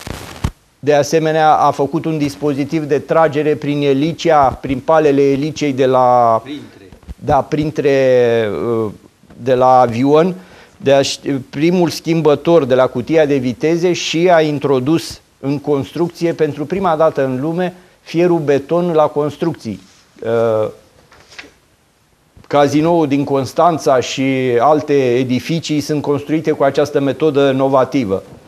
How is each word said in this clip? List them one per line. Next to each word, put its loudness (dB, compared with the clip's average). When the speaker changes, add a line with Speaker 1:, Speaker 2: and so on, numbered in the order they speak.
Speaker 1:
de 2
asemenea, 2
a 2
făcut -4
un -4
dispozitiv -4
de -2
tragere 0
prin -4
elicea, 2
prin -6
palele 2
elicei -2
de 0
la 2
Speaker 2:
Printre. -18
Speaker 1:
Da, -2
printre, 0
uh, -6
de 0
la 4
avion, 2
de 0
a 4
ști-, -4
primul 0
schimbător 2
de 0
la 4
cutia 0
de 0
viteze -2
și -2
a 6
introdus -2
în -4
construcție, -4
pentru -2
prima -2
dată 0
în -4
lume, -4
fierul 0
beton 0
la 4
construcții. -6
Uh, 0
cazinoul 2
din 0
Constanța 0
și -2
alte 2
edificii -2
sunt -4
construite -2
cu 0
această 0
metodă 0
novativă. 0